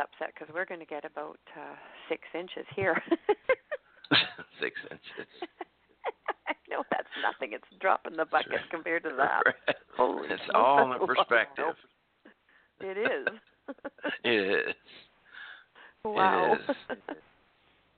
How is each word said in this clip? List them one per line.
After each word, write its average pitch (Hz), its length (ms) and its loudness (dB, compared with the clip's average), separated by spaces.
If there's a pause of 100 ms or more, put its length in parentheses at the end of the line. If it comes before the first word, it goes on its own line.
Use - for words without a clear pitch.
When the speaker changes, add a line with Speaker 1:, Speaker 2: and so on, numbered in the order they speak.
Speaker 1:
upset - 360 -8
'cause 151 180 -16
we're 180 100 -4
gonna 170 220 -14
get 147 180 -10
about, 151 340 -12 (160)
uh, 147 200 -14 (340)
six 160 140 -4 (120)
inches 180 300 -10 (100)
here. 185 320 0
<laughs> - 40 0 (1000)
Speaker 2:
<laughs> - 60 6 (440)
Six - 200 -6 (100)
inches. - 380 -14 (140)
Speaker 1:
<laughs> - 1040 -10
I 302 60 -2 (160)
know - 200 -4
that's - 180 -2 (140)
nothing. 104 300 -2
It's - 120 -10 (100)
a - 40 -20
drop - 280 2
in 160 100 -10
the 160 80 0
bucket - 280 0
Speaker 2:
That's - 100 -2
right. - 80 -16
Speaker 1:
compared 165 320 -4
to 160 160 -6
that. - 240 2
Speaker 2:
<laughs> - 120 4 (120)
Right. 120 100 0 (200)
Speaker 1:
Holy - 340 0
Speaker 2:
It's 92 140 -4
Speaker 1:
smokes, - 100 -2
Speaker 2:
all 135 300 8
in 131 60 0
Speaker 1:
that's 123 120 -2
a - 20 0
lot - 60 2
of 127 180 2
Speaker 2:
perspective. 123 460 2 (1080)
Speaker 1:
snow. 190 100 -8
It 190 80 -8
is. 208 280 0 (420)
<laughs> - 560 -8
Speaker 2:
It 98 440 4
is. - 60 -4 (1300)
Speaker 1:
Wow. 190 500 4
Speaker 2:
It - 160 -2
is. - 260 -4 (240)
Speaker 1:
<laughs> - 60 -20 (720)